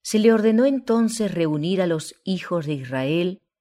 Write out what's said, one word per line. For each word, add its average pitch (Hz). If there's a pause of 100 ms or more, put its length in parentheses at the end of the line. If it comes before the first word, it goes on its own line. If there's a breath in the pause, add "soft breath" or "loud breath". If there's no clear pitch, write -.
Se -
le 220
ordenó 220
entonces 226
reunir 165
a 185
los 160
hijos 175
de 151
Israel 139 (220)